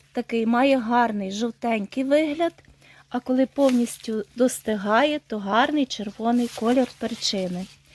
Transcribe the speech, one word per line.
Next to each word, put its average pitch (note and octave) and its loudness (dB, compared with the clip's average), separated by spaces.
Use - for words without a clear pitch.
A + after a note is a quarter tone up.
такий A#3 -4
має C4 4
гарний A3 0
жовтенький A3+ -4
вигляд, D4+ 2
а B3 -6
коли B3+ 0
повністю A#3+ 0
достигає, A#3 0
то G#3+ -6
гарний B3+ 2
червоний A#3 -2
колір B3 0
перчини. F#3+ -6